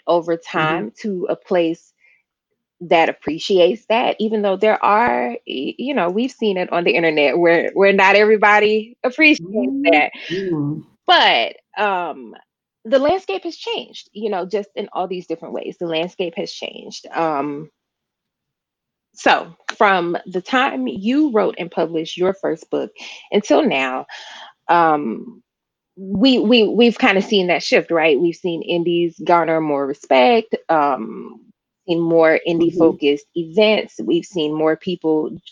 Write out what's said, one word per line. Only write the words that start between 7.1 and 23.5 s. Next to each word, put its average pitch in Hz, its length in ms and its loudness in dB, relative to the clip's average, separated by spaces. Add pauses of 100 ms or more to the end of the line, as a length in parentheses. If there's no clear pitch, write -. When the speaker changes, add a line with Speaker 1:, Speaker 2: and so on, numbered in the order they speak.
Speaker 1:
where, 170 360 2
where 196 200 4
not 196 220 4
everybody 214 880 4
appreciates 294 420 2
Speaker 2:
Mm-hmm. 254 360 -4 (100)
Speaker 1:
that. 147 200 2 (180)
Speaker 2:
Mm-hmm. 160 500 -4 (260)
Speaker 1:
But, 202 520 2 (200)
um, 170 560 -4 (520)
the 262 140 2
landscape 370 440 -2
has 330 140 -10
changed, - 560 -12
you 214 160 -6
know, 185 160 -4
just 202 300 -6
in 202 180 -8
all 185 140 -6
these 180 200 -10
different 160 260 -10
ways. - 240 -8
The 175 80 -8
landscape 170 520 -6
has - 140 -8
changed. - 560 -16
Um, 151 640 -6 (1400)
so 175 400 0 (220)
from 180 500 2
the 180 160 -6
time 262 460 -2
you 254 440 0
wrote 208 280 0
and 170 100 -8
published 165 480 -4
your 185 160 0
first 160 360 -6
book 139 220 -4 (400)
until 214 340 2